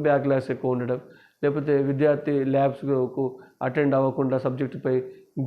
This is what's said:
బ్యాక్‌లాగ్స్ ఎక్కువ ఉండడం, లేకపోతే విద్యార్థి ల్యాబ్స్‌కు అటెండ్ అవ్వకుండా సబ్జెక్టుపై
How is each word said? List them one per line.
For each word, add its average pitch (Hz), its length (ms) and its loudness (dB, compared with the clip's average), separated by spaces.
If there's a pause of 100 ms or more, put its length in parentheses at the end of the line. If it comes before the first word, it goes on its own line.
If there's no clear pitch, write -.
బ్యాక్‌లాగ్స్ 139 520 2
ఎక్కువ 123 200 -2
ఉండడం, 123 240 -2 (440)
లేకపోతే 147 400 0
విద్యార్థి 143 520 0 (200)
ల్యాబ్స్‌కు 135 720 0 (380)
అటెండ్ 139 320 2
అవ్వకుండా 135 440 0
సబ్జెక్టుపై 131 560 -2 (520)